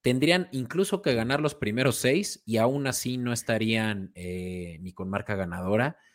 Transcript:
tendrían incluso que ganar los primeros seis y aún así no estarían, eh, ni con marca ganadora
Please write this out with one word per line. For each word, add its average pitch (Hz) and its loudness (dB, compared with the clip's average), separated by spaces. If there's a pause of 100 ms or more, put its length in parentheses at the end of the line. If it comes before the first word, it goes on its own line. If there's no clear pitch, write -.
tendrían 151 4
incluso 160 -2
que 135 2
ganar 120 2
los 151 0
primeros 117 0
seis 151 0
y 110 0
aún 135 2
así 127 -2
no 120 -2
estarían, 110 0
eh, 90 -6
ni 90 -10
con 92 -8
marca 101 -4
ganadora 95 -2 (180)